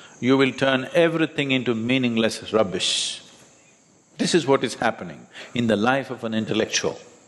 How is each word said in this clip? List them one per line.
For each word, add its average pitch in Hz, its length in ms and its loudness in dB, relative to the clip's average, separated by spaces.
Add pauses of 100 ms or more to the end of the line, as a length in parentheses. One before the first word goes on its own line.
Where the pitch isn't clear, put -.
(200)
you 131 180 4
will 135 140 4
turn 131 420 0
everything 160 580 2
into 123 240 0
meaningless 113 800 0
rubbish. - 680 -2 (960)
This - 180 0
is 151 100 2
what 135 180 2
is 120 120 -4
happening 95 520 -4 (260)
in 120 140 0
the 110 100 4
life 127 320 0
of 120 140 -10
an 113 100 -4
intellectual, 107 680 -2 (280)